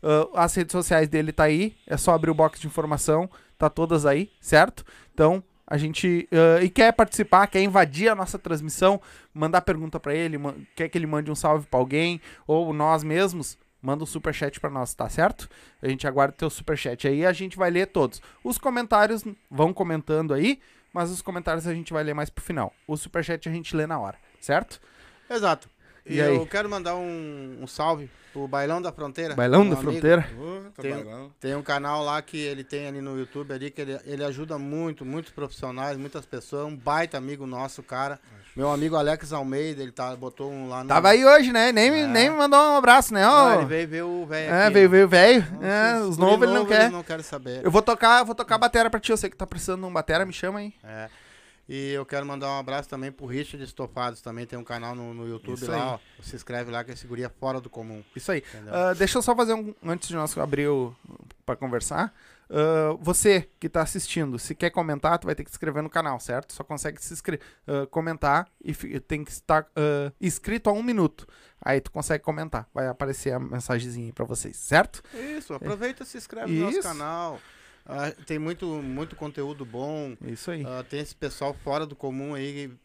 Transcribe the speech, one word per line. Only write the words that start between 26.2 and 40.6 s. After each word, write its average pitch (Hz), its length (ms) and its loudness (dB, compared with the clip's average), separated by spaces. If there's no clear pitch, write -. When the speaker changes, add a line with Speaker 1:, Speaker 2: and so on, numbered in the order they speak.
Speaker 1:
aí? 147 140 4
Speaker 2:
eu 160 120 0
quero 196 220 -4
mandar 175 260 -6
um, 151 680 -10
um 131 60 -14
salve 151 420 -4
pro 139 140 -8
Bailão 139 340 -4
da 175 100 -8
Fronteira, 151 440 -8
Speaker 1:
Bailão 131 280 6
Speaker 2:
meu 185 120 2
Speaker 1:
da 123 60 -6
Speaker 2:
amigo. 151 200 -4
Speaker 3:
Puta, 165 800 0
Speaker 2:
Tem, 139 120 -8
Speaker 3:
bailão. 135 460 -16
Speaker 2:
tem 135 160 -6
um 143 60 -8
canal 143 420 -4
lá 147 180 -4
que 156 160 -14
ele 143 260 -8
tem 143 240 -10
ali 139 140 -12
no 135 180 -10
YouTube 139 340 -10
ali, 135 160 -10
que 147 120 -14
ele, 135 240 -10
ele 143 180 -10
ajuda 147 340 -8
muito, 147 480 -8
muitos 151 260 -10
profissionais, 139 640 -10
muitas 139 280 -12
pessoas, 143 400 -10
um 151 100 -10
baita 147 420 -2
amigo 139 280 -10
nosso, 131 380 -10
cara. 135 360 -6
Meu 139 160 -2
amigo 156 240 -2
Alex 151 360 0
Almeida, 139 520 -6
ele 123 80 -14
tá, 127 240 -8
botou 131 360 -12
um 135 160 -12